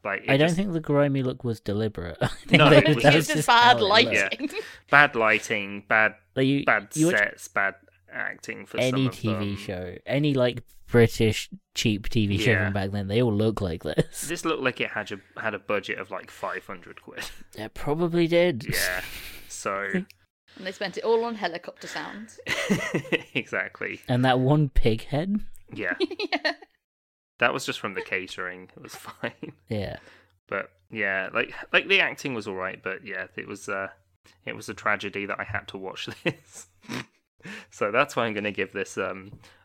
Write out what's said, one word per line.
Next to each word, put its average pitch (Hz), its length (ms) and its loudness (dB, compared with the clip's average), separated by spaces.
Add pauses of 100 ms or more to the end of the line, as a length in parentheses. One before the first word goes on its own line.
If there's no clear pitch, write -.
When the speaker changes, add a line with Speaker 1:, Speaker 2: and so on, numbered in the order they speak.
Speaker 1:
Like, 98 200 -4
it - 60 -2
Speaker 2:
I 135 60 6
don't 151 120 6
Speaker 1:
just 170 80 0
Speaker 2:
think 196 160 -2
the 165 80 -2
grimy 143 420 2
look 127 220 -4
was 117 160 -4
deliberate. 101 580 -4
<laughs> - 40 0
I - 60 2
think - 300 2
Speaker 1:
No, 147 120 10
Speaker 2:
they, 143 80 12
Speaker 1:
it 143 160 6
was 120 80 0
Speaker 2:
that's 143 140 10
Speaker 3:
It's 160 120 4
Speaker 1:
just - 0 -
Speaker 3:
just 294 180 0
Speaker 2:
just - 20 0
how 240 260 10
Speaker 3:
bad 233 40 4
Speaker 2:
it 220 60 4
looked. 208 180 6 (120)
Speaker 1:
Yeah. 101 160 2
Speaker 3:
lighting. 294 200 -6 (200)
<laughs> - 200 -10
Speaker 1:
Bad 143 260 8
lighting, 107 720 2
bad, 110 260 4 (220)
Speaker 2:
Like, 135 100 4
you, 139 180 2
Speaker 1:
bad 107 300 2
Speaker 2:
you 156 120 4
watch 143 120 2
Speaker 1:
sets, - 300 -2
bad 98 260 -2 (380)
acting 104 540 -10
for - 120 -8
Speaker 2:
any 127 120 0
Speaker 1:
some 131 180 0
of 117 60 -4
Speaker 2:
T - 140 -4
V 104 60 0
Speaker 1:
them. 101 220 -4
Speaker 2:
show, 90 380 -8 (120)
any, 143 280 0
like, 123 280 2 (240)
British 113 640 4 (260)
cheap 107 360 0
T 107 180 2
V 101 100 2
show 107 140 2
Speaker 1:
Yeah. 92 140 2
Speaker 2:
from 95 80 -2
back 98 180 -2
then, 101 160 -4
they 110 140 2
all 117 100 2
look 104 300 2
like 85 200 -4
this. - 460 -2
Speaker 1:
This 170 160 -6
looked 160 180 0
like 127 180 -2
it 110 100 -2
had 104 200 -6
a, - 300 -14
had 107 140 -4
a 98 40 -8
budget 101 400 -4
of, 95 140 -10
like, - 180 -8
five 92 360 -8
hundred - 360 -16
quid. - 220 -14 (160)
<laughs> - 160 -20
Speaker 2:
It 107 160 -12
probably 170 560 0
did. 170 400 2
Speaker 1:
Yeah. 90 320 -2 (480)
So, 196 560 -4 (140)
Speaker 2:
<laughs> - 60 -20 (320)
Speaker 3:
And 190 100 -12
they 190 60 -8
spent 190 260 -8
it - 60 -10
all 226 200 2
on 233 100 -6
helicopter 175 520 -8
sounds. 202 580 -12
Speaker 1:
<laughs> - 40 -8 (840)
Exactly. 98 720 -6
Speaker 2:
And 123 160 2
that 127 140 4
one 143 300 4
pig 113 360 4
head? 190 360 -2 (320)
Speaker 1:
Yeah. 90 260 -4
Speaker 3:
<laughs> 381 60 0 (280)
Yeah. 339 200 -2 (880)
Speaker 1:
That 123 120 0
was 135 140 -6
just - 140 -8
from 101 140 -8
the 92 80 -6
catering. 92 760 -10
It - 60 -20
was - 120 -18
<laughs> - 0 -
fine. - 580 -12 (160)
Speaker 2:
Yeah. 104 280 -6 (500)
Speaker 1:
But, - 240 -8 (200)
yeah, 98 440 -4
like, 117 180 -2 (200)
like, 175 160 2
the 190 120 4
acting 143 340 -2
was 107 120 -6
all 98 80 -8
right, 92 260 -6
but, 95 240 -8
yeah, 92 220 -10 (100)
it - 120 -12
was, 104 200 -12
uh, 98 200 -6 (580)
it 117 80 -8
was 110 140 -12
a 110 60 -10
tragedy 101 520 -4
that 98 140 -6
I 101 40 -6
had 104 240 -8
to 98 100 -14
watch 92 380 -10
<laughs> - 80 -20
this. - 440 -8 (1040)
So 104 200 -4
that's 127 240 0
why 120 120 0
I'm 110 80 -4
gonna 104 180 -4
give 98 200 -6
this, 95 240 -6
um, 95 360 -6 (320)